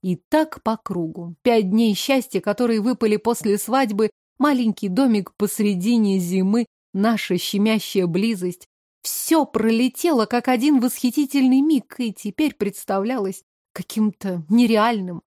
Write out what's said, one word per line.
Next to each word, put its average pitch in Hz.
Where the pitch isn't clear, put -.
И 180
так 311
по 220
кругу. 170
Пять 220
дней 220
счастья, 240
которые 226
выпали 220
после 214
свадьбы, 214
маленький 247
домик 214
посредине 208
зимы, 190
наша 202
щемящая 202
близость. 180
Всё -
пролетело, 240
как 240
один 262
восхитительный 262
миг, 302
и 233
теперь 226
представлялось 202
каким-то 196
нереальным. 220